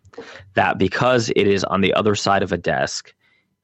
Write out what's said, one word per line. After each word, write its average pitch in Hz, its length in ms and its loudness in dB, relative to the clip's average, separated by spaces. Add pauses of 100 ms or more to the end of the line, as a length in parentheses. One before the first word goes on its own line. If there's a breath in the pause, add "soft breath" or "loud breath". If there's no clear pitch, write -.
(540 loud breath)
That 98 240 0
because 120 580 0
it 104 100 4
is 98 180 2
on 98 180 0
the 92 100 2
other 104 220 2
side 98 280 0
of 95 100 -4
a 85 60 -2
desk, - 540 -4 (520)